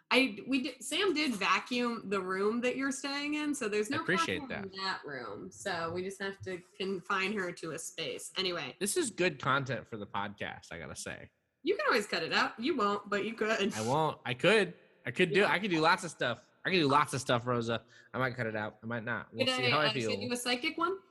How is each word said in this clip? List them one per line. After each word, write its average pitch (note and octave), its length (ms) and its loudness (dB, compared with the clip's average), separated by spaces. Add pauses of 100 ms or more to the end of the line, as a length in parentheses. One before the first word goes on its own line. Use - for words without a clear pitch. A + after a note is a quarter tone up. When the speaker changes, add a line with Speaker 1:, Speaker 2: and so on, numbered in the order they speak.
(140)
Speaker 1:
I, A#3 320 4
we C4 180 2
di-, C#4 180 -6
Sam F4+ 320 0
did D4+ 200 0
vacuum G#3+ 760 0
the G3+ 100 0
room F#3+ 420 0
that B3 140 0
you're C4+ 160 0
staying C#4+ 440 -4
in, D4+ 200 -2
so A3 140 -4
there's G#3 240 0
Speaker 2:
I - 20 0
Speaker 1:
no - 60 0
Speaker 2:
appreciate - 400 0
Speaker 1:
vacuum - 80 -12
Speaker 2:
that. - 160 -6
Speaker 1:
in F#3+ 180 -10
that F#3+ 220 -4
room. B2+ 460 -10
So E3+ 440 -4
we F#3 80 -4
just G3 180 -8
have G3 200 -6
to F#3 180 -8 (180)
confine F#3+ 600 -2
her F3 160 -2
to E3 180 -8
a D3 80 -8
space. - 580 -8
Anyway. F3 440 -2
Speaker 2:
This G#3 160 0
is D#4 120 2
good E3+ 320 0
content C3 460 2
for - 80 -10
the G2+ 100 -6
podcast, G2+ 680 -6
I E2+ 60 -10
gotta D2 180 -10
say. - 320 -10 (340)
Speaker 1:
You F4 120 2
can D5+ 120 -2
always A3+ 200 4
cut E3+ 160 -2
it D#3 100 -4
out. A#3 260 2
You C#4 160 0
won't, G#3 320 0
but G3+ 160 0
you A3+ 120 -6
could. G#3+ 400 0
Speaker 2:
I A2 60 -2
won't. C#3 440 2
I B2 80 -2
could. F3 400 6 (320)
I B2 60 -4
could E3+ 200 4
do, F3 100 6
Speaker 1:
Yeah. E3+ 100 4
Speaker 2:
I E3+ 80 4
could G#3 100 -2
do E3 100 2
lots E3+ 240 4
of E3+ 60 -6
stuff. A#2+ 300 -2 (260)
I D#3+ 60 2
could F#3+ 60 4
do D3+ 100 6
lots C#3+ 260 4
of C3 80 0
stuff, A#2+ 240 2
Rosa. A#2 380 0 (320)
I - 20 -2
might B2+ 180 0
cut A#2+ 120 -2
it A2 80 -4
out. G#2+ 280 -4
I A2+ 40 -8
might A#2 180 -4
not. A#2 260 -4
We'll - 140 0
Speaker 1:
Did C4 100 0
Speaker 2:
see B3+ 120 0
Speaker 1:
I, - 20 4
Speaker 2:
how - 100 4
I D3 80 4
Speaker 1:
uh, - 60 2
Speaker 2:
feel. A2+ 160 0
Speaker 1:
send - 140 -2
you B3 100 -4
a - 20 -2
psychic B3 420 -2
one? F4 200 0 (140)